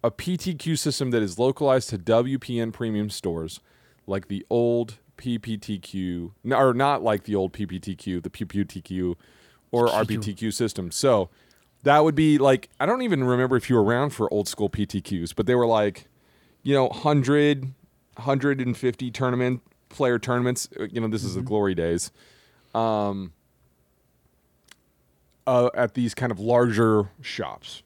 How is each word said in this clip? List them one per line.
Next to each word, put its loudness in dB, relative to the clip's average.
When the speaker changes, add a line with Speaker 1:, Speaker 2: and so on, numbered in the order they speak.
Speaker 1:
A 2
P -6
T -4
Q -2
system -2
that 2
is -4
localized 2
to -6
W 2
P -6
N -2
premium -4
stores, -6
like -6
the -6
old 0
P -6
P -8
T -8
Q, -6
n-, -2
or 4
not 0
like 0
the -4
old 0
P -6
P -8
T -10
Q, -6
the -10
P -10
P -2
T -14
Q -4
or 2
Speaker 2:
Q 2
Q. 0
Speaker 1:
R 2
P -4
T -6
Q -4
system." -4
So 2
that 6
would 2
be 4
like, 4
I 0
don't 0
even 0
remember 2
if 0
you 4
were 6
around 2
for -2
old 0
school -2
P -4
T -6
Qs, -6
but 0
they 4
were 4
like, 2
you 0
know, 2
hundred, 2
hundred 0
and -2
fifty -4
tournament, -2
player 0
tournaments. -2
Uh, -4
you -6
know, -2
this -2
is -6
the -4
Speaker 2:
Mm-hmm. -8
Speaker 1:
glory 0
days. -2
Um, -2
uh, 4
at 0
these -2
kind -2
of -6
larger 4
shops. -12